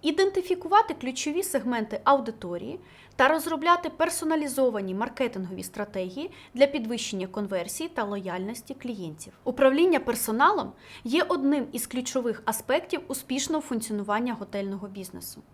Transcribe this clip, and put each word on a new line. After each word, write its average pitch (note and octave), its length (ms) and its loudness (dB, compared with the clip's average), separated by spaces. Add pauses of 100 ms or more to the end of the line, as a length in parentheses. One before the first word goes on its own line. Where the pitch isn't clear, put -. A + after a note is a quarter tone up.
ідентифікувати F#4 920 2
ключові D4+ 500 -4
сегменти A3+ 600 -2
аудиторії A3 760 0 (360)
та C4 120 6
розробляти D#4+ 600 2
персоналізовані C4+ 1040 0
маркетингові F#3+ 680 -4
стратегії G#3 680 -6 (220)
для C4+ 140 8
підвищення A3+ 600 -4
конверсії G3 640 -4
та C4 140 -4
лояльності G3+ 680 -6
клієнтів. F#3+ 600 -10 (100)
Управління C#4 560 6
персоналом B3 720 2 (320)
є C#4 200 2
одним C#4 480 2
із A#3 160 -6
ключових B3 580 -2
аспектів D#4+ 600 -2
успішного C#4 540 -2
функціонування A3 720 -2
готельного G3 540 -6
бізнесу. F#3 540 -14 (120)